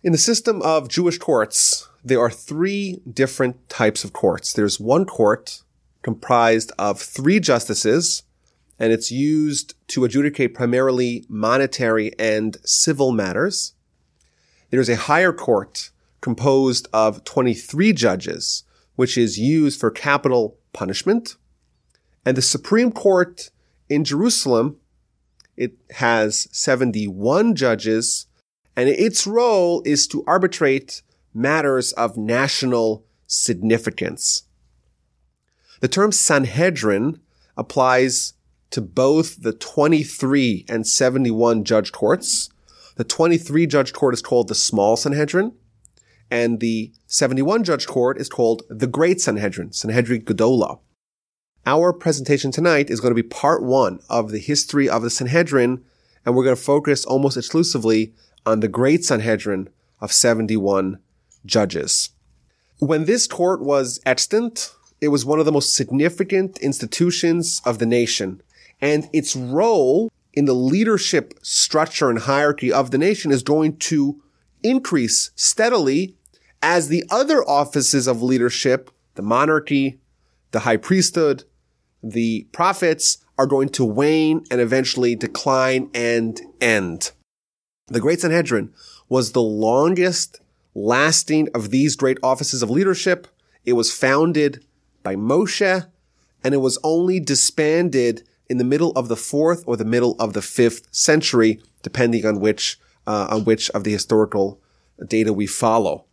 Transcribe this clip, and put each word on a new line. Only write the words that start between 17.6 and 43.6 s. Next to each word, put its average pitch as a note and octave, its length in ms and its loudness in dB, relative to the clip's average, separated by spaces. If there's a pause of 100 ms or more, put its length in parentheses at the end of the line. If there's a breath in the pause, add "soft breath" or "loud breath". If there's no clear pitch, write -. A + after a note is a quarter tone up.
judges, F#2+ 720 -2 (320)
which B2+ 220 0
is G2+ 200 0
used C#3+ 400 0
for A2+ 120 0
capital C3 680 0 (160)
punishment. G3+ 640 -4 (880)
And B2+ 100 2
the B2+ 60 0
Supreme A3+ 520 0
Court F3+ 580 0 (400)
in D3 140 0
Jerusalem, C#3+ 720 0 (760)
it B2 180 -6 (240)
has A2+ 540 0
seventy-one B2 1080 0
judges, A2 680 -2 (500)
and B2+ 140 2
its - 380 0
role G3 580 2
is D3 220 2
to - 200 -8
arbitrate E3 760 0 (300)
matters C#3 600 0
of A2+ 240 -2
national A#2 880 -2 (240)
significance. - 1120 -2 (1400 soft breath)
The - 80 -2
term G3+ 240 2
Sanhedrin C3+ 1120 0 (360)
applies B2+ 760 2 (380)
to C3 100 -6
both C3+ 600 0
the A#2 120 -4
twenty-three C#3 1160 0
and A2+ 160 -4
seventy-one A#2 800 2
judge G#2+ 300 0
courts. - 580 -2 (460 soft breath)
The A#2 80 -4
twenty-three E3 640 0